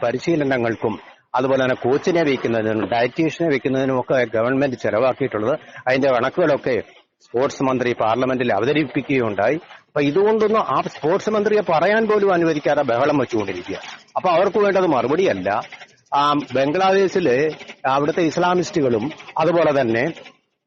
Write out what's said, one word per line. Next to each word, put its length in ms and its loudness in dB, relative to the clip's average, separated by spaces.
പരിശീലനങ്ങൾക്കും 1000 -2
അതുപോലെ 300 2
തന്നെ 100 0
കോച്ചിനെ 480 0
വെക്കുന്നതിനും 680 0
ഡയറ്റീഷ്യനെ 640 -2
വെക്കുന്നതിനും 500 0
ഒക്കെ 340 0
ഗവൺമെന്റ് 420 0
ചെലവാക്കിയിട്ടുള്ളത്. 840 0
അതിന്റെ 240 2
കണക്കുകളൊക്കെ 680 0
സ്പോർട്സ് 420 -2
മന്ത്രി 300 0
പാർലമെന്റിൽ 600 0
അവതരിപ്പിക്കുകയുണ്ടായി. 1080 0
അപ്പൊ 140 -4
ഇതുകൊണ്ടൊന്നും 600 2
ആ 260 -2
സ്പോർട്സ് 440 -2
മന്ത്രിയെ 300 2
പറയാൻ 360 2
പോലും 240 2
അനുവദിക്കാതെ 500 2
ബഹളം 360 2
വെച്ചുകൊണ്ടിരിക്കുക. 600 -4
അപ്പൊ 120 -2
അവർക്ക് 300 2
വേണ്ടത് 280 2
മറുപടിയല്ല. 760 0
ആ, 180 2
ബംഗ്ലാദേശില് 1160 0
അവിടുത്തെ 340 0
ഇസ്ലാമിസ്റ്റുകളും 880 0
അതുപോലെ 420 2
തന്നെ 320 0